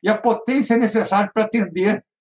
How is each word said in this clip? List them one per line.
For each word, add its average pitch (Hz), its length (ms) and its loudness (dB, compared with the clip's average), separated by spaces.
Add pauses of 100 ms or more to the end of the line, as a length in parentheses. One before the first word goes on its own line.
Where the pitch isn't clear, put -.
E 180 60 -2
a 214 80 2
potência 233 580 0
é 226 40 4
necessária 208 540 0
para 220 120 0
atender 202 600 -2 (160)